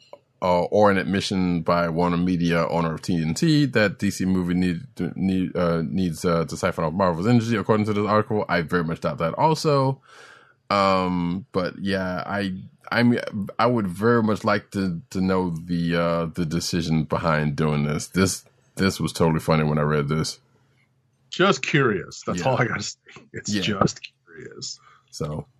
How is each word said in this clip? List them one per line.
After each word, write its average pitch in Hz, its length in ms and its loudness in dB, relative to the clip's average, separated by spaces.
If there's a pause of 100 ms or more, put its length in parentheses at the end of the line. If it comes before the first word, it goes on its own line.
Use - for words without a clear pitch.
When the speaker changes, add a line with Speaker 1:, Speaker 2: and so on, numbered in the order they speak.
(420)
Speaker 1:
Uh, 90 220 2
or 104 260 6
an 95 80 2
admission 90 640 0
by 85 260 2
Warner 87 300 2
Media, 85 500 2
owner 82 240 0
of 78 80 -8
T 90 220 -2
N 78 100 -2
T, 151 320 2
that 107 340 0
D 98 120 0
C 92 160 -4
movie 90 260 0
need 90 280 0 (160)
to, 87 200 -4
need, 92 400 -2
uh, 85 320 0
needs, 90 380 -2
uh, 82 180 2
to - 140 -8
siphon 87 260 -2
off 78 80 -2
Marvel's 90 340 0
energy. 117 300 2
According 104 300 0
to 107 80 -2
this 104 120 0
article, 107 400 0
I 87 140 0
very 85 240 -2
much 82 160 -6
doubt - 180 -2
that 113 160 -2
also. 143 680 0 (640)
Um, 92 840 2
but 92 260 -4
yeah, 92 480 -4
I, 98 340 -4 (320)
I'm, 120 260 4 (400)
I 110 80 4
would 117 200 2
very 110 360 2
much 107 220 0
like 104 280 0
to, 92 280 -2 (100)
to 95 120 -2
know 92 280 2 (140)
the, 85 320 0
uh, 85 300 0
the 85 180 -4
decision 80 600 0
behind 76 520 0
doing 76 280 0
this. 76 240 -4
This, 92 360 0 (300)
this 95 260 0
was 80 140 -2
totally 80 260 2
funny 78 240 2
when 76 140 0
I 76 40 0
read 76 260 0
this. 80 320 -2 (920)
Speaker 2:
Just 190 320 2
curious. 110 640 -2
That's 92 140 -4
Speaker 1:
Yeah. 107 80 0
Speaker 2:
all 123 120 0
I 120 60 2
gotta 101 160 -4
say. - 160 -12 (340)
It's - 200 -8
Speaker 1:
Yeah. 98 100 -2
Speaker 2:
just 98 380 0 (260)
curious. - 520 -16 (320)
Speaker 1:
So, - 360 -8 (140)